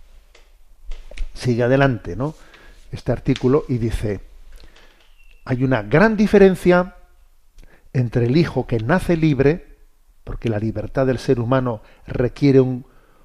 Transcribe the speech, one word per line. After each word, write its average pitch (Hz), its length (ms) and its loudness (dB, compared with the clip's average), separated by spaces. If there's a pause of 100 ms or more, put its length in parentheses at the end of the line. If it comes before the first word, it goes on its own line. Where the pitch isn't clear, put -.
(1300)
Sigue 120 300 -2
adelante, 131 520 0
¿no?, 143 200 -6 (560)
este - 200 -6
artículo 127 560 0
y 123 120 -2
dice, 104 420 -4 (1200)
hay 131 180 -2
una 131 180 0
gran 185 360 2
diferencia 185 760 4 (1000)
entre 120 320 -2
el 127 120 2
hijo 135 300 -2
que 117 120 -2
nace 165 360 -2
libre, 151 600 0 (460)
porque - 260 -8
la 107 100 -2
libertad 110 460 -4
del 127 140 0
ser 123 200 0
humano 120 420 -2 (240)
requiere 135 540 2
un 127 260 0 (400)